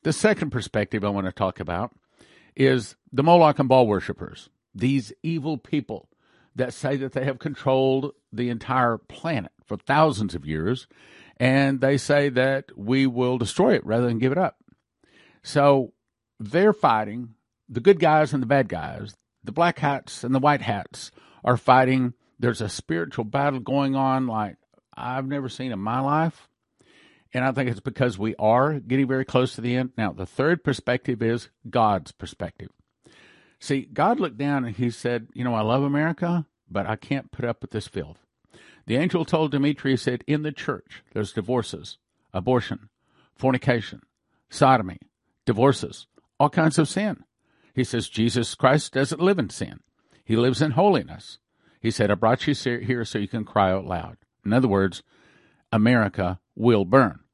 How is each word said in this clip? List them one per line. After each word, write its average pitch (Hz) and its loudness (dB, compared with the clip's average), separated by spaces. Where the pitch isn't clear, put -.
The 156 0
second 196 0
perspective 107 -4
I 104 0
want 101 -2
to 92 -6
talk 95 -4
about 90 -6
is 131 0
the 131 0
Moloch 165 6
and 135 0
Baal 127 6
worshipers, - -4
these 123 -2
evil 156 -4
people - -6
that 123 -4
say 139 -4
that 131 -6
they 131 -4
have 135 -4
controlled 135 0
the 120 -2
entire 120 0
planet 131 -6
for 107 -10
thousands 123 0
of 69 -10
years, 80 -4
and 135 2
they 139 2
say 143 2
that 135 -2
we 131 2
will 123 0
destroy 180 2
it - -2
rather 120 0
than 117 -2
give 131 2
it 147 -2
up. 180 -2
So 139 4
they're 170 2
fighting, 117 0
the 117 -6
good 180 6
guys 156 4
and 135 -2
the 117 -4
bad 135 4
guys, 87 -10
the 104 -12
black 170 0
hats - -4
and 123 -2
the 135 2
white 143 2
hats - -8
are 120 4
fighting. 127 4
There's 117 0
a 104 -4
spiritual - -6
battle 139 -2
going 135 -2
on 131 0
like 107 -6
I've 131 -8
never 139 -6
seen 127 -10
in 98 -8
my 113 -4
life. 151 -2
And 127 -2
I 135 0
think 127 -2
it's 107 -6
because 123 -4
we 107 -4
are 131 2
getting 131 0
very 131 -2
close 127 0
to - -12
the 123 -2
end. 127 -2
Now, 107 -2
the 92 -8
third 160 0
perspective 123 -2
is 117 -2
God's 110 2
perspective. - -14
See, 139 -4
God 160 0
looked 123 -4
down 139 -2
and 113 -8
he 120 -2
said, 117 -4
"You 123 -8
know, 123 -2
I 110 0
love 120 2
America, 160 -2
but 98 -2
I 110 -2
can't - -8
put 120 -8
up 117 -6
with - -14
this - -8
filth." 80 -12
The 113 -2
angel 165 0
told 160 0
Dmitri, 139 0
he 127 2
said, 123 -4
"In 151 -2
the 151 -6
church, - -10
there's 104 -4
divorces, 110 -6
abortion, 107 -2
fornication, 127 -2
sodomy, 120 2
divorces, 123 0
all 147 4
kinds 160 2
of 151 2
sin." - -4
He 127 0
says, 117 -4
"Jesus 113 -2
Christ 143 2
doesn't 139 -2
live 190 2
in 110 -4
sin. - -12
He 113 0
lives 123 2
in 156 0
holiness." 165 0
He 113 -2
said, 104 0
"I 101 4
brought 110 2
you 143 2
se-, 120 -4
here 120 -2
so - -6
you 101 -4
can 110 -6
cry 98 2
out 95 -2
loud." 85 -8
In 101 -2
other 127 4
words, 98 2
America 104 2
will 110 4
burn. 107 4